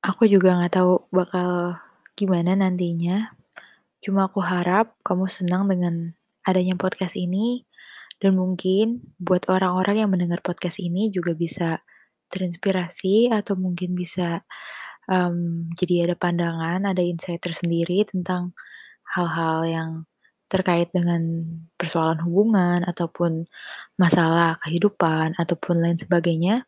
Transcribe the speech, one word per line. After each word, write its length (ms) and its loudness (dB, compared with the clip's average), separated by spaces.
aku 240 2
juga 320 6
nggak 240 0
tahu 320 4
bakal 640 -2
gimana 400 2
nantinya. 800 -2
Cuma 240 2
aku 160 -4
harap 640 0
kamu 240 0
senang 400 -2
dengan 400 0
adanya 320 2
podcast 400 -4
ini, 480 -2
dan 160 4
mungkin 800 0
buat 320 0
orang-orang 560 2
yang 80 2
mendengar 320 0
podcast 400 -4
ini 320 -2
juga 240 -2
bisa 400 -2
terinspirasi, 1040 0
atau 240 0
mungkin 400 -4
bisa, 480 -4
em, 720 -2
jadi 320 0
ada 80 -2
pandangan, 640 -2
ada 160 0
insight 480 -4
tersendiri 560 0
tentang 560 -4
hal-hal 560 0
yang 200 -4
terkait 400 2
dengan 560 0
persoalan 480 0
hubungan, 560 2
ataupun 640 -2
masalah 720 4
kehidupan, 720 0
ataupun 400 0
lain 240 2
sebagainya. 640 0